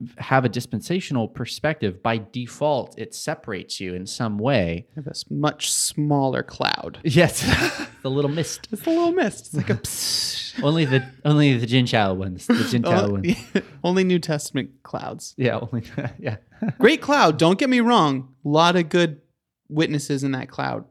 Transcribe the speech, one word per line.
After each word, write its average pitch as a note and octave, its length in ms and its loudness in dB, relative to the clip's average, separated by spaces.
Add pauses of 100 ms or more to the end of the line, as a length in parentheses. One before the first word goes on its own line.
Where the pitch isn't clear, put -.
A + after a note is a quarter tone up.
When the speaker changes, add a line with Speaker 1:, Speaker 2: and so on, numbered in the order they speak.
(180)
Speaker 1:
have C3 260 2
a A#2+ 60 2
dispensational A#2+ 760 -4
perspective, A#2+ 720 -4
by A#2 160 0
default, B2 800 -4
it A2+ 160 -12
separates - 680 -10
you F#2 140 -6
in F2+ 140 -8
some G#2+ 320 -4
way. G#2 500 0
Speaker 2:
You D3+ 140 -14
have - 40 -10
a - 40 -12
s-, - 180 -12
much D3 420 -4
smaller C#3 720 0
cloud. - 600 -4
Speaker 1:
Yes. D#3+ 400 4 (460)
<laughs> - 40 -20 (100)
The C3+ 80 -4
little C#3+ 200 0
mist. - 400 -6
Speaker 2:
It's G#3+ 140 -8
a E4 40 -2
little E4+ 220 2
mist. E4+ 360 -2
It's - 80 -18
like C#3+ 140 -2
a - 40 4
Speaker 1:
<laughs> A2+ 100 -4
Speaker 2:
psst. - 800 -6
Speaker 1:
Only D#3 220 2
the, C3 200 2 (200)
only D3 320 4
the A#2 80 -2
Gentile A2+ 500 2
ones. F#2 320 -6
The A#3 240 2
Gentile F3 340 2
Speaker 2:
<laughs> C#3+ 100 0
Only, E3+ 200 0 (180)
Speaker 1:
ones. A3+ 200 0
Speaker 2:
<laughs> - 100 -20
only F#3 220 2
New F3+ 140 2
Testament D3 500 -4 (140)
clouds. - 520 -12
Speaker 1:
Yeah, A2+ 240 0
only, A#2 240 -6 (180)
<laughs> - 180 -8
yeah. A2 180 -6 (420)
Speaker 2:
Great C#4+ 220 6
cloud. A3 360 4
Don't E3+ 220 4
get C#4 100 2
me B3 120 4
wrong. D#3+ 520 2 (120)
A - 20 -4
lot E3 300 4
of E3+ 100 2
good E3 320 2 (480)
witnesses D3 560 -2
in C3+ 100 -2
that B2+ 140 -6
cloud, B2+ 440 -6